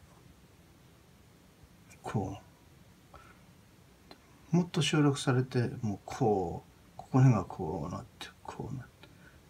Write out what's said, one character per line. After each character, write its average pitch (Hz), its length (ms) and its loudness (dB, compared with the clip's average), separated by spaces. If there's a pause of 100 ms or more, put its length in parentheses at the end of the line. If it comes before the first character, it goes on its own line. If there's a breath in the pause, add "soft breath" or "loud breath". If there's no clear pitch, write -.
(2000)
こ 98 360 -6 (2250 loud breath)
う。 170 40 4
も 180 80 4
っ 175 60 -12
と 156 120 0
省 151 200 2
略 139 160 4
さ 139 140 0
れ 127 120 2
て、 120 260 0 (120)
も 104 120 -2
う - 100 -8
こ 95 600 0
う、 - 300 -20
こ - 160 -18
こ 135 60 4
の 131 80 8
辺 110 140 6
が 82 40 -4
こ 80 440 -6
う 90 40 -8
な 101 80 -8
っ - 40 -14 (140)
て、 - 80 -14 (160)
こ - 300 -12
う 139 40 -8
な - 60 -10
っ - 40 -18
て。 - 220 -20 (420 loud breath)